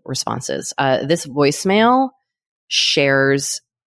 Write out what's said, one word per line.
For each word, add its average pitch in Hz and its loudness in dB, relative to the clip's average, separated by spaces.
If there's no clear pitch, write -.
responses. - -6
Uh, 135 0
this 160 -2
voicemail 202 2
shares 139 0